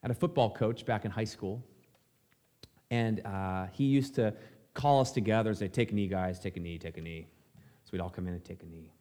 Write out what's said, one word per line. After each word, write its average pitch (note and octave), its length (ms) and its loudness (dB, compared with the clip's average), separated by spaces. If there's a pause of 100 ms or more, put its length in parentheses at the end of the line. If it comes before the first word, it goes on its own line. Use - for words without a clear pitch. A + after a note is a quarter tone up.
I C#3+ 40 -2
had B2 40 2
a A#2 80 0
football C#3+ 320 4
coach A#2 340 0
back A2 180 0
in A2 60 -2
high A2 140 -2
school, G#2+ 400 -6 (1300)
and, A2+ 340 0
uh, F#2+ 480 -2
he C#3 120 0
used C#3 300 2
to G#2+ 200 2 (400)
call C#3 240 6
us C3+ 120 2
together A2 380 2
and G#2 80 0
say, G2+ 100 -2
"Take A2+ 240 2
a G#2 40 -2
knee, G2+ 120 2
guys, F#2 300 0
take - 200 -8
a - 20 -6
knee, E2+ 180 -6
take E2 200 -10
a F2 40 -10
knee." E2 260 -8 (580)
So - 60 -14
we'd F2+ 100 -2
all F2 80 -2
come F2+ 180 -6
in F2+ 60 -4
and E2+ 100 -8
take - 180 -14
a - 40 -16
knee. E2 360 -16